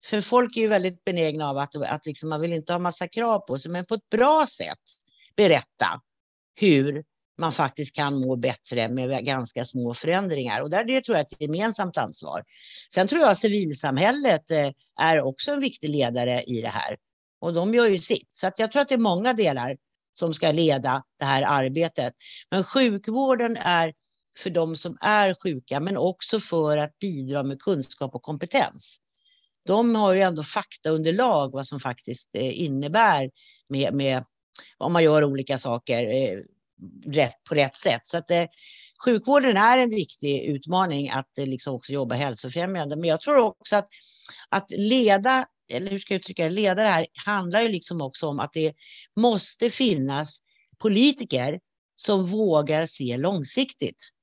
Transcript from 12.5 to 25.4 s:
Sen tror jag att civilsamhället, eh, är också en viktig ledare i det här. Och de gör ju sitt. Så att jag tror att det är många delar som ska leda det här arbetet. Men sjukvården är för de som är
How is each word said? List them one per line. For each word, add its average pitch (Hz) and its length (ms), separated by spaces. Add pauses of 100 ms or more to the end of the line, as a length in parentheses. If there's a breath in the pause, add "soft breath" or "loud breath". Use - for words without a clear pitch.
Sen 190 140
tror 330 120
jag 262 100
att 185 80
civilsamhället, 196 1120
eh, 147 200 (300)
är 160 200
också 135 320
en 277 80
viktig 247 280
ledare 123 540
i 120 200
det 117 60
här. - 280 (440)
Och 170 140
de 185 200
gör 240 120
ju 196 120
sitt. - 340
Så - 140
att 190 120
jag 220 140
tror 285 100
att 277 60
det 277 60
är 247 40
många 220 340
delar 139 440 (380)
som 165 200
ska 156 180
leda 135 500 (160)
det 143 60
här 139 180
arbetet. 139 720 (360 loud breath)
Men 185 140
sjukvården 240 920
är 165 380 (440)
för 190 120
de 165 260
som 170 240
är 202 420